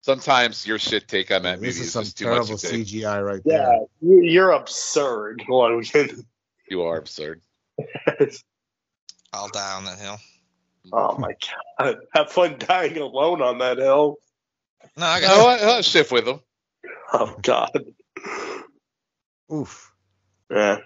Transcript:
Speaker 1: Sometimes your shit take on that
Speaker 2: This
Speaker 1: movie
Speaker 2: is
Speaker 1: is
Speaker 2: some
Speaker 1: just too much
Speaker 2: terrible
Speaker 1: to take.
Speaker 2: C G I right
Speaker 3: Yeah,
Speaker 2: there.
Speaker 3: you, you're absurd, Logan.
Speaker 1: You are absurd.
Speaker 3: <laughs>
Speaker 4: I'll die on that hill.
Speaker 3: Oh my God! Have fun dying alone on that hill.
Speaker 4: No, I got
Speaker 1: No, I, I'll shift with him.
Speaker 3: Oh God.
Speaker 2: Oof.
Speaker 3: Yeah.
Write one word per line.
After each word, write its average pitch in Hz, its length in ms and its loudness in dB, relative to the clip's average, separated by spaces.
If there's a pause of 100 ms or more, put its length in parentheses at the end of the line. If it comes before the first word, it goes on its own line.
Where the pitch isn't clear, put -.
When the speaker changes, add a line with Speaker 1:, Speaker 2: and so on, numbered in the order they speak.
Speaker 1:
Sometimes 123 640 0
your 107 120 -2
shit 104 280 -4
take 92 240 -4
on 95 120 0
that 92 180 -4
Speaker 2:
This 123 160 -6
Speaker 1:
movie 127 40 -8
Speaker 2:
is 127 80 -6
Speaker 1:
is - 40 -10
Speaker 2:
some 113 120 -4
Speaker 1:
just 104 120 -14
too - 120 -8
much 120 180 0
Speaker 2:
terrible 107 100 -8
Speaker 1:
to - 120 -10
take. 110 80 -4
Speaker 2:
C 113 80 -4
G 107 200 -10
I 104 160 -4
right 98 240 -6
Speaker 3:
Yeah, - 120 2 (100)
Speaker 2:
there. 117 120 4 (220)
Speaker 3:
you, 175 220 8
you're 175 300 4
absurd, 123 960 -2
Logan. 120 760 2 (460)
Speaker 1:
You 90 140 -4
are 82 120 -2
absurd. 80 460 -12 (360)
Speaker 3:
<laughs> - 40 -10 (1500)
Speaker 4:
I'll 101 140 -10
die 101 260 -8
on 95 100 -12
that 95 140 -14
hill. 101 200 -14 (760)
Speaker 3:
Oh - 260 -2
my - 160 -8 (440)
God! 135 180 -2 (180)
Have 151 180 2
fun 175 260 2
dying 175 380 -2
alone 147 460 -2
on 123 160 0
that 127 180 0
hill. 139 400 2 (800)
Speaker 4:
No, 160 80 -6
I 175 160 0
got 190 160 6
Speaker 1:
No, 220 100 10
I, 247 100 6 (200)
I'll 214 60 -2
shift 160 280 2
with 117 160 2
him. 135 140 -6 (720)
Speaker 3:
Oh 104 300 0
God. 120 420 0 (1700)
Speaker 2:
Oof. - 400 -10 (580)
Speaker 3:
Yeah. 104 360 2